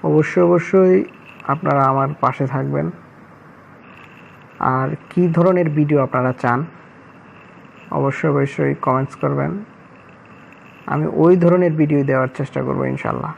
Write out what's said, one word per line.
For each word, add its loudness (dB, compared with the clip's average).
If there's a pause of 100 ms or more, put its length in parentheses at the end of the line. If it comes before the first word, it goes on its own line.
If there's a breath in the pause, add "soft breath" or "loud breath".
অবশ্যই, 2
অবশ্যই 4 (440)
আপনারা 0
আমার 2 (120)
পাশে -2
থাকবেন। -4 (1700)
আর -2 (140)
কী 2
ধরনের 2
ভিডিও 2
আপনারা -2
চান, -2 (1300)
অবশ্যই, -2
অবশ্যই -2
কমেন্টস -2
করবেন। -4 (1200)
আমি -2
ওই 4
ধরনের 4
ভিডিও 2
দেওয়ার 0 (100)
চেষ্টা -6
করবো -2
ইনশাল্লাহ। -6